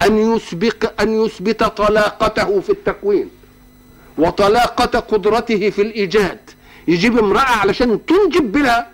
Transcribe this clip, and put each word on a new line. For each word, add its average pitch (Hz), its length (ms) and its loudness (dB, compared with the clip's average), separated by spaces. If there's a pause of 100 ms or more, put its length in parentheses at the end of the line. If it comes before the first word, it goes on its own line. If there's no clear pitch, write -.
أن 214 160 4
يسبق، 220 840 -2
أن 220 240 0
يثبت 214 380 -2
طلاقته 208 1000 0
في - 80 -2
التكوين 196 600 -2 (880)
وطلاقة 220 840 2
قدرته 214 680 -2
في 202 120 0
الإيجاد، 208 580 -2 (480)
يجيب 202 300 2
امرأة 226 440 2
علشان 208 440 0
تنجب 320 460 2
بلا 240 420 0